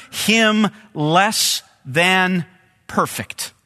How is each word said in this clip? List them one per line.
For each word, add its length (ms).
him 560
less 720
than 600
perfect. 680